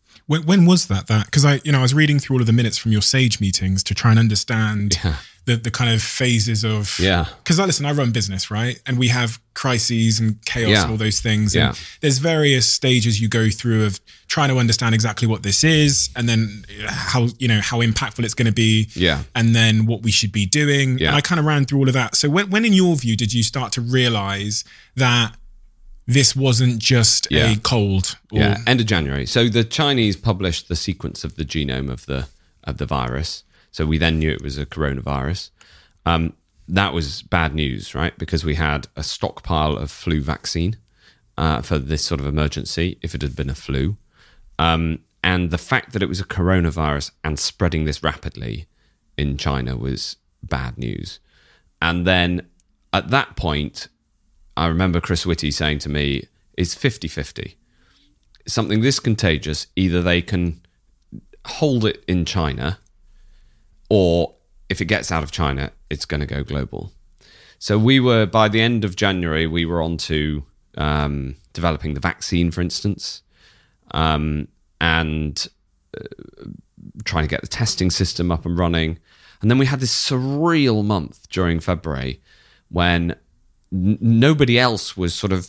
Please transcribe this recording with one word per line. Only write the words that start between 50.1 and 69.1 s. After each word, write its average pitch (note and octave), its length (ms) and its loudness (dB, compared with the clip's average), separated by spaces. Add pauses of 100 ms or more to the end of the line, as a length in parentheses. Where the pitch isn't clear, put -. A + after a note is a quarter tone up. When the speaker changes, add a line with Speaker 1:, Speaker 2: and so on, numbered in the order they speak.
Speaker 2:
bad B1+ 340 -6
news. G1+ 400 -8 (640)
And E2+ 240 0
then F2+ 400 2 (480)
at G2 160 -2
that C3+ 260 -2
point, D2 520 -4 (720)
I E2 100 0
remember F2 340 2
Chris - 240 -2
Whitty D#2+ 260 -2
saying D2+ 280 -2
to D2 100 -8
me, C#2+ 400 -2 (280)
It's F2 160 -2
fifty A2 360 -4
fifty. - 480 -12 (880)
Something G#2+ 320 -2
this C3 220 0
contagious, E2 720 -2
either F2+ 260 2
they F2 200 2
can F2 400 -2 (840)
hold B2+ 400 0
it - 220 -4
in F2 160 2
China D2 560 -2 (1160)
or E2+ 380 4 (380)
if - 80 -4
it E2 140 -4
gets - 200 -4
out D#2 80 -2
of C#2+ 80 -10 (100)
China, C#2 220 -2 (300)
it's - 180 -8
gonna D2 140 -2 (120)
go C#2+ 60 -4
global. C#2 480 -8 (680)
So - 180 -2
we B2 200 4 (100)
were, A2+ 180 4
by G#2+ 240 4
the A2 200 2
end A2+ 160 0
of F2+ 100 -6 (100)
January, E2 420 0